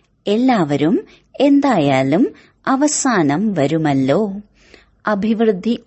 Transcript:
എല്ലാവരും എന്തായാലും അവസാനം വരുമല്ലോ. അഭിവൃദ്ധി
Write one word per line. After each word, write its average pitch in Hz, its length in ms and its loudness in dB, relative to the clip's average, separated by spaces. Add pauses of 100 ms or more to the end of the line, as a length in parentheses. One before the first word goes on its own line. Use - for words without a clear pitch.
(260)
എല്ലാവരും 202 800 0 (360)
എന്തായാലും 202 880 2 (380)
അവസാനം 220 880 0
വരുമല്ലോ. 147 800 0 (760)
അഭിവൃദ്ധി 214 800 -2